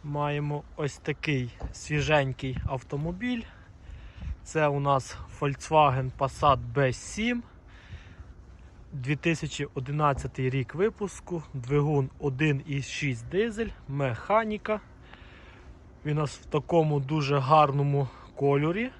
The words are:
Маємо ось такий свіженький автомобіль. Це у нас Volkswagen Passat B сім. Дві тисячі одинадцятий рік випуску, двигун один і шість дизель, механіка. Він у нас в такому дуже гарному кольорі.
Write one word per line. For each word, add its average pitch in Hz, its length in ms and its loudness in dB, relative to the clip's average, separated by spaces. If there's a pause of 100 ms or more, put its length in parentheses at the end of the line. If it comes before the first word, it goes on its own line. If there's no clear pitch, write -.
Маємо 147 600 -2 (120)
ось 151 220 -4
такий 139 600 -2 (160)
свіженький 139 840 0 (100)
автомобіль. 175 760 -4 (1000)
Це 156 240 2
у 143 120 2
нас 139 360 2 (240)
Volkswagen 139 800 4
Passat 135 420 4 (140)
B 131 200 4
сім. 240 500 -4 (1500)
Дві 139 220 -2
тисячі 147 580 -2
одинадцятий 139 760 0
рік 131 260 -2
випуску, 175 680 -2 (100)
двигун 139 560 2 (100)
один 143 480 0
і 139 140 -2
шість 123 480 -4
дизель, 214 400 0 (180)
механіка. 202 920 0 (1300)
Він 151 120 0
у 156 40 0
нас 143 100 -2
в - 140 -18
такому 156 540 2
дуже 143 400 0
гарному 143 680 4 (280)
кольорі. 156 640 2